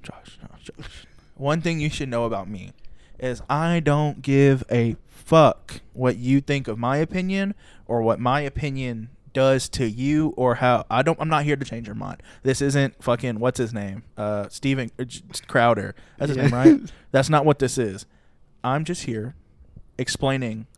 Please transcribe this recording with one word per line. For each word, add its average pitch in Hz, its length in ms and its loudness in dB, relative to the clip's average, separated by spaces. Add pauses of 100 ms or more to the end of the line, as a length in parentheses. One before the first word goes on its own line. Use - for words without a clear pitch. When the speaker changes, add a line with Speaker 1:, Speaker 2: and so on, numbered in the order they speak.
Speaker 1:
Josh, - 380 -18
Josh, - 360 -20
Josh. - 300 -18 (280)
One 147 260 -2
thing 165 200 -2
you 151 100 0
should 139 180 -6
know 117 160 -2
about 101 240 -4
me 95 240 -12 (460)
is 123 300 -6
I 165 320 0
don't 147 420 0
give 139 480 6
a 117 260 2 (120)
fuck - 720 2 (120)
what 123 240 0
you 131 240 2
think 139 280 -2
of 110 100 -4
my 127 200 0
opinion 190 560 -2 (320)
or 117 160 0
what 113 180 2
my 127 220 0
opinion 131 680 -6 (240)
does 135 380 2
to 120 180 -2
you 143 480 0
or 123 200 2
how, 123 340 2
I 123 120 0
don't, 165 180 0
I'm 156 80 -4
not 151 160 0
here 147 120 0
to 139 80 -6
change 117 220 -12
your 104 80 -12
mind. 98 280 -12 (200)
This 131 180 0
isn't 139 420 0
fucking, 120 360 -2
what's 123 200 0
his 120 140 -4
name? 101 300 -8 (140)
Uh, 104 320 -4
Steven, 135 500 -4
uh, 127 60 -4
J-, - 180 -16 (240)
Crowder. 113 480 2 (240)
That's 143 120 -2
his 131 60 -2
Speaker 2:
Yeah. 131 80 -2
Speaker 1:
name, 131 100 4
right? 165 460 6
Speaker 2:
<laughs> - 120 -20
Speaker 1:
That's 135 180 2
not 147 140 4
what 151 160 4
this 131 180 -2
is. 104 280 -4 (580)
I'm 139 200 -2
just 175 200 -8
here 113 300 -6 (640)
explaining 127 680 -4 (120)